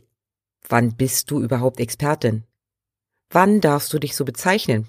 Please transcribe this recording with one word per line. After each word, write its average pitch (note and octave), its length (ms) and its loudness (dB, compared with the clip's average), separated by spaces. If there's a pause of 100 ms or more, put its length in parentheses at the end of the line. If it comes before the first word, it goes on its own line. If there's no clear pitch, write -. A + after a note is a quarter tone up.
(680)
wann A#2 280 2
bist C3 340 -2
du C#3+ 100 -2
überhaupt A#2+ 400 -2
Expertin? A#2+ 640 -2 (840)
Wann G3 300 4
darfst D3 320 2
du D#3 60 -2
dich C#3+ 180 -6
so C#3+ 80 -4
bezeichnen? C3 640 -2